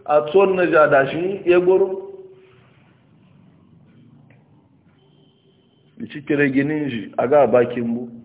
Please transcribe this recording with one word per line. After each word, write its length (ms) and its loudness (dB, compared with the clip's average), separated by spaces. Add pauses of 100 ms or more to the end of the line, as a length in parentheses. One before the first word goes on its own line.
a 240 2
tson 260 2
na 160 0
ja 160 4
da 200 2
shi 380 -8
ya 140 4
gboro. 540 0 (3750)
Bici 240 -16
kere 300 0
ginin 380 -2
shi 280 -10
a 100 -2
ga 200 4
bakin 480 0
bu. 140 -10 (160)